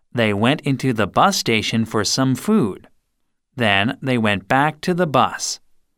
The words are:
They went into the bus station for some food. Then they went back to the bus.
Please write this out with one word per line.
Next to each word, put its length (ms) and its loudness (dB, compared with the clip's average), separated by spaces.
They 200 0
went 300 0
into 300 -2
the 140 0
bus 300 2
station 480 -2
for 200 -2
some 300 0
food. 540 -2
Then 440 0
they 160 -2
went 320 0
back 340 0
to 120 -2
the 140 0
bus. 520 0